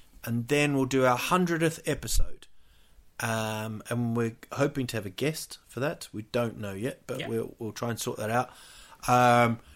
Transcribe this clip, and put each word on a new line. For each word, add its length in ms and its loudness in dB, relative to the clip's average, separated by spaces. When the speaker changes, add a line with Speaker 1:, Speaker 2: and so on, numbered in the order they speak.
Speaker 1:
and 240 -4
then 260 2
we'll 120 2
do 180 2
our 120 6
hundredth 720 0
episode. 600 2
Um, 680 -4
and 280 -2
we're 200 0
hoping 360 0
to 80 -6
have 100 -6
a 40 -8
guest 480 -6
for 120 -8
that. 320 -6
We 100 -10
don't 280 -2
know 140 -8
yet, 320 -8
but 140 -8
Speaker 2:
Yeah. 80 -8
Speaker 1:
we'll, 300 -4
we'll 140 -8
try 180 -6
and 100 -4
sort 180 -6
that 120 -4
out. 200 0
Um, 500 6